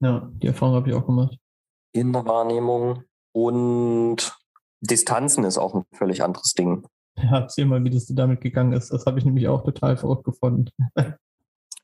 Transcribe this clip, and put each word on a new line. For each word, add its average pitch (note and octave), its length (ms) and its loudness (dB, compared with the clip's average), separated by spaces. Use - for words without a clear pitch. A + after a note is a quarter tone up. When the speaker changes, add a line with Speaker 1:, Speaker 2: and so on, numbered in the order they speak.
Speaker 1:
Ja, B2 300 0
die - 140 -4
Erfahrung C3 280 2
hab B2+ 100 0
ich C3+ 80 0
auch C3+ 120 -2
gemacht. B2+ 320 0
Speaker 2:
In B2 200 0
der A#2+ 120 -2
Wahrnehmung. A#2+ 800 0
Und A#2+ 1040 0
Distanzen A#2 640 0
ist F#2 120 0
auch F#2+ 160 -2
ein F#2 200 -2
völlig F#2 300 -2
anderes - 300 -2
Ding. F2+ 320 0
Speaker 1:
Ja, C3 220 2
erzähl C#3+ 260 -2
mal, B2+ 180 2
wie B2+ 60 2
das B2 180 0
damit C3 340 0
gegangen B2+ 320 0
ist. B2 180 -2
Das - 140 -2
hab C3 120 0
ich B2+ 80 2
nämlich C3 220 2
auch C3 160 0
total C3+ 340 0
verrückt - 280 -2
gefunden. B2 440 -2
<laughs> C3 200 0